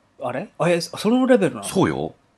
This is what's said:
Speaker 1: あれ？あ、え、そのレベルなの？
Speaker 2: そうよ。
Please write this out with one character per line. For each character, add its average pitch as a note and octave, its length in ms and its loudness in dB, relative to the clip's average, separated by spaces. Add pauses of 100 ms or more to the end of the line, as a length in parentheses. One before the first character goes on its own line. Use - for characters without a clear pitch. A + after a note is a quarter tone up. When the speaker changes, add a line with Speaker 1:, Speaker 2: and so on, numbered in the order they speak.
(220)
Speaker 1:
あ B2 100 -6
れ？ E3 160 -10 (100)
あ、 D#3+ 120 0
え、 E3+ 100 2
そ - 300 -4
の B3+ 160 2
レ B3 100 6
ベ F#3 140 2
ル C3 60 -10
な G#2+ 40 -10
の？ G2 80 -12
Speaker 2:
そ F#3+ 140 2
う A2+ 80 4
よ。 D2 240 -6 (240)